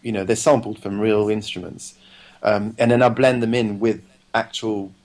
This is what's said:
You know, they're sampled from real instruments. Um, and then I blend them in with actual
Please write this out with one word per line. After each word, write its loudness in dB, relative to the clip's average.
You -6
know, -4
they're 0
sampled 0
from -6
real 2
instruments. -8
Um, 0
and 2
then 4
I 6
blend 2
them 0
in -2
with 0
actual -4